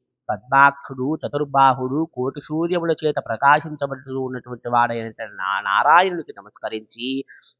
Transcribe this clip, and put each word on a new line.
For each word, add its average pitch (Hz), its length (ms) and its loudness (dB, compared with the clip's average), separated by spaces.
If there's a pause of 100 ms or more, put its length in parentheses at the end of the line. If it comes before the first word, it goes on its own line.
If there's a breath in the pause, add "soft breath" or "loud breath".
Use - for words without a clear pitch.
(300)
"పద్మాక్షుడు, 135 880 0 (100)
చతుర్బాహుడు, 135 840 0
కోటి 127 300 -6
సూర్యముల 165 520 -2 (100)
చేత 147 100 0 (120)
ప్రకాశించబడుతూ 139 920 0
ఉన్నటువంటి 123 480 -8
వాడైన 120 380 0
నా-, 101 540 -8
నారాయణునికి 147 760 2
నమస్కరించి 110 840 -8 (360 loud breath)